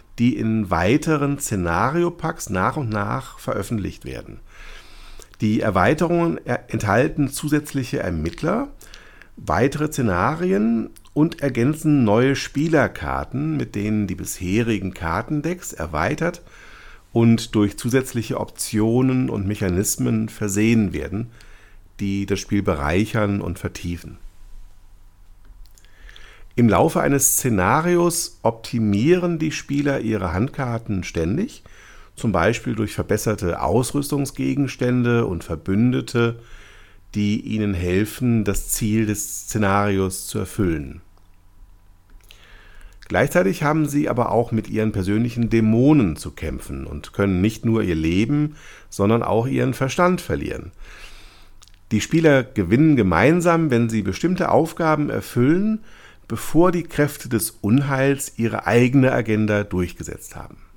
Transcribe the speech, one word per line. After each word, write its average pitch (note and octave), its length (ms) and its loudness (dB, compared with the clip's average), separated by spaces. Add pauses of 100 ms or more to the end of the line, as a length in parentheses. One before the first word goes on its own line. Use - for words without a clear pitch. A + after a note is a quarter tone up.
(180)
die A#2+ 180 2
in A2 360 0
weiteren C#3 680 2
Szenario-Packs B2+ 1120 -2
nach F#3 260 0
und B2+ 140 -4
nach G#2+ 480 -4
veröffentlicht - 680 -6
werden. B1+ 360 -12 (1000)
Die G#2+ 200 0
Erweiterungen D#3+ 840 2
er-, - 300 -6
enthalten B2 560 0
zusätzliche C#3+ 720 -4
Ermittler, D3+ 680 -4 (680)
weitere C#3+ 560 0
Szenarien E3 960 0 (240)
und D3+ 280 0
ergänzen C#3+ 600 2
neue A#2+ 320 4
Spielerkarten, C#3 1200 -2
mit B2 160 -6
denen G#2 320 0
die F#2 80 -2
bisherigen F#2+ 800 -2
Kartendecks D3 800 -4
erweitert E3 680 -2 (680)
und A#2 440 4
durch G#2 200 2
zusätzliche B2 640 -2
Optionen B2+ 920 0
und G2+ 160 -4
Mechanismen G#2+ 840 -2
versehen G#2+ 640 0
werden, E2+ 380 -6 (680)
die G2 280 -2
das G2 120 -2
Spiel G2+ 220 -2
bereichern G2 800 0
und F2 160 -6
vertiefen. - 600 -10 (2500)
Im A#2+ 140 6
Laufe D3 320 4
eines C#3 320 2
Szenarios D#3+ 1120 0
optimieren B2 960 2
die D#3 120 -2
Spieler C#3 500 -2
ihre G2 320 -2
Handkarten A2+ 720 -2
ständig, G2 600 -4 (520)
zum A2+ 160 -2
Beispiel G#2+ 440 0
durch G#2 180 -2
verbesserte G#2 680 -2
Ausrüstungsgegenstände B2+ 1600 0
und F2+ 180 -6
Verbündete, A#2 960 0 (760)
die G#2 260 0
ihnen G#2+ 320 -2
helfen, G#2 720 0
das G2 260 -2
Ziel A2 380 0
des - 380 -6
Szenarios G2 840 0
zu - 100 -6
erfüllen. E2 640 -2 (2000)
Gleichzeitig E3 560 2
haben D3+ 240 2
sie C#3+ 220 0
aber A#2+ 240 0
auch A#2 180 2
mit A2 160 0
ihren A2 240 0
persönlichen G#2+ 580 0
Dämonen A2+ 680 4
zu - 140 -10
kämpfen C2+ 540 -8
und D2 280 -12
können G2 260 2
nicht A2 240 0
nur A2+ 180 2
ihr F2+ 140 0
Leben, A#2 600 0 (320)
sondern G#2+ 340 2
auch A#2 240 0
ihren C3 260 0
Verstand F3+ 460 0
verlieren. - 540 -6 (1200)
Die G#2+ 80 2
Spieler D3+ 420 4
gewinnen B2 540 4
gemeinsam, D#3 760 4
wenn A#2 160 2
sie A2 140 -2
bestimmte E3+ 500 -2
Aufgaben D#3 580 2
erfüllen, D#3+ 720 0 (480)
bevor E3 460 2
die F3 100 -2
Kräfte - 460 -2
des A#2 220 -2
Unheils C3+ 840 0
ihre A2+ 320 -2
eigene B2+ 460 6
Agenda G#2+ 500 2
durchgesetzt - 720 -6
haben. - 220 -16 (200)